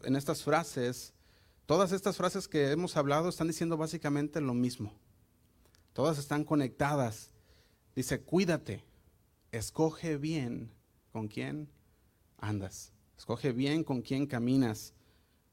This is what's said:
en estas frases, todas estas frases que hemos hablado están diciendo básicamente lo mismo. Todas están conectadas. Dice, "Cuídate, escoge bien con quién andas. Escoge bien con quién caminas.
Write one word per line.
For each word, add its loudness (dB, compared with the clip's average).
en 2
estas -4
frases, 0
todas 4
estas 0
frases -2
que 2
hemos 0
hablado 2
están -2
diciendo -2
básicamente -2
lo 0
mismo. -2
Todas 2
están -2
conectadas. 0
Dice, -2
"Cuídate, 0
escoge 0
bien -4
con -4
quién -8
andas. -4
Escoge -2
bien 0
con -2
quién -2
caminas. 2